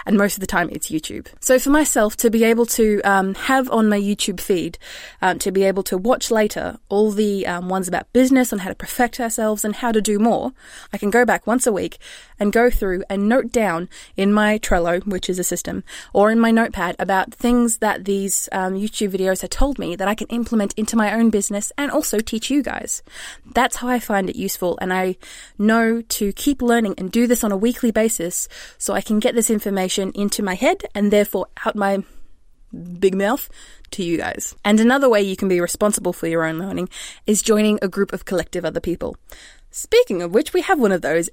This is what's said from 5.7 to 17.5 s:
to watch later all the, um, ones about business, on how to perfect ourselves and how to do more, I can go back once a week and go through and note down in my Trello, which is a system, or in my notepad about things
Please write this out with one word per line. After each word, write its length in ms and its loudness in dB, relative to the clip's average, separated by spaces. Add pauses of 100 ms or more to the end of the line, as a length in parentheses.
to 120 -4
watch 360 0
later 460 -2 (100)
all 240 2
the, 340 0
um, 220 -6
ones 180 -2
about 260 -6
business, 400 4
on 60 -4
how 120 -8
to 40 -10
perfect 460 -2
ourselves 440 -2
and 120 -2
how 160 -2
to 100 2
do 160 0
more, 340 2 (400)
I 60 -8
can 120 -2
go 140 4
back 220 0
once 180 0
a 80 2
week 260 -4 (420)
and 120 0
go 180 4
through 380 0
and 200 0
note 240 2
down 360 0 (280)
in 160 2
my 260 4
Trello, 480 0
which 240 -4
is 80 -2
a 60 -4
system, 400 -6 (280)
or 200 6
in 80 4
my 100 4
notepad 480 0
about 340 0
things 460 2